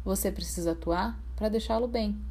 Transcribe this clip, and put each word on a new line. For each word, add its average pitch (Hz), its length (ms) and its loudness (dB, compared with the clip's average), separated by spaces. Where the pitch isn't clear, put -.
você 190 280 2
precisa 170 420 -2
atuar 180 460 0
pra 214 140 2
deixá-lo 226 380 2
bem. 214 320 0